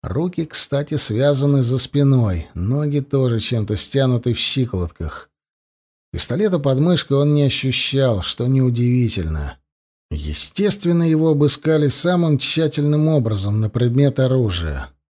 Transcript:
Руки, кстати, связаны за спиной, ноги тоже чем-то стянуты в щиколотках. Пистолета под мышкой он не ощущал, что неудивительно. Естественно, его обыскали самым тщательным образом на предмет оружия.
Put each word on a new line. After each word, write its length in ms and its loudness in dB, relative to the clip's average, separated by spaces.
Руки, 400 -4
кстати, 520 -4
связаны 680 2
за 140 0
спиной, 760 2
ноги 460 -2
тоже 400 0
чем-то 360 -2
стянуты 580 0
в 40 -4
щиколотках. 920 -4
Пистолета 480 -2
под 180 0
мышкой 380 2
он 180 2
не 80 2
ощущал, 800 0
что 240 -4
неудивительно. 1120 0
Естественно, 920 -2
его 280 2
обыскали 580 2
самым 500 2
тщательным 720 0
образом 520 0
на 80 0
предмет 520 2
оружия. 720 0